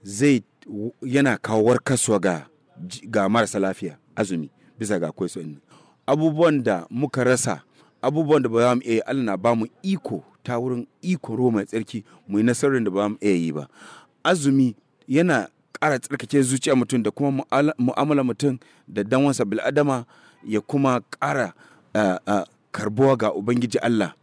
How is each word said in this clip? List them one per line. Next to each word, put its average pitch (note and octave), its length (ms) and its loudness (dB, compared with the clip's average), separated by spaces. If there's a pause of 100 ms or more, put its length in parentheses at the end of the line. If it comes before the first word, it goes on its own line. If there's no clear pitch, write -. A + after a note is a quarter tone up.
zai A2+ 400 2 (240)
w-, G#2+ 240 -8 (100)
yana C3 360 2
kawo A2 260 0
warkaswa A#2+ 560 2
ga F2 280 -2 (400)
ji-, - 200 -16
ga G#2 220 0
marasa G#2+ 300 2
lafiya F#2+ 380 -4 (180)
azumi F#2 340 -4 (300)
bisa G#2 200 -2
ga E2 80 -4
akwai E2+ 220 -6
su - 100 -14
innan. D#2 200 -14 (480)
Abubuwan D3+ 560 2
da F#2+ 260 -2
muka C3 340 -4
rasa, B2 380 0 (400)
abubuwan D3 420 2
da A#2+ 60 0
ba A2+ 120 0
za B2 140 4
mu B2 60 -2
iya A#2 120 -2
yi, A2 80 2
Allah C3 220 -4
na G2+ 140 -2
ba A2+ 180 2
mu A2+ 120 -2 (160)
iko F#3 400 -4 (200)
ta B2 160 -4
wurin B2 280 -4 (140)
iko D#3 340 -4
Ruhu B2 160 2
Mai G#2 140 0
Tsarki A2 380 -8 (240)
mu G2 100 -2
yi G#2+ 60 4
nasarorin B2 400 2
da G2+ 80 -2
ba G2+ 180 0
mu G#2 120 -8
iya G2+ 140 2
yi E2 160 0
ba. C#2+ 160 -8 (560)
Azumi C#3 520 2 (320)
yana C#3+ 420 2 (300)
ƙara D3+ 200 0
tsarkake C#3 420 -2
zuciyar C3 360 2
mutum A#2+ 260 0
da G#2 80 -2
kuma C#3+ 200 -2 (120)
mu'ala-, D3 340 0
mu'amala C3+ 460 0
mutum B2+ 340 -2 (300)
da G2+ 160 -4
dan B2+ 200 2
wansa C3 220 2
bil'adama B2+ 600 0 (380)
ya G#2+ 180 -2
kuma C3+ 400 0 (100)
ƙara, C3 420 -2 (400)
a, G2 340 2
a, G2+ 180 0 (260)
karbuwa A#2 460 2
ga G#2+ 160 0
Ubangiji A#2 480 -2
Allah. G#2+ 420 -2